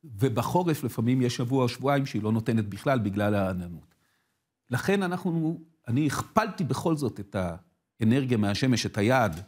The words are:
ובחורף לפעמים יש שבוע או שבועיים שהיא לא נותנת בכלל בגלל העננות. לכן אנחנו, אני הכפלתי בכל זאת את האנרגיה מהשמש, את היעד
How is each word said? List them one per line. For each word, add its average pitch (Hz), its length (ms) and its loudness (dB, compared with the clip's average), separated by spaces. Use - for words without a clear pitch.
ובחורף 131 800 0
לפעמים 123 380 0
יש 120 140 0
שבוע 127 260 0
או 120 60 2
שבועיים 135 380 0
שהיא 107 160 -4
לא 107 100 0
נותנת 110 360 0
בכלל 127 300 0
בגלל 104 360 0
העננות. 90 600 -4
לכן 196 320 0
אנחנו, 170 580 -2
אני 139 180 0
הכפלתי 196 580 -2
בכל 156 320 0
זאת 135 240 -4
את 101 160 -10
האנרגיה 120 380 4
מהשמש, 107 480 2
את 104 120 -4
היעד 107 500 2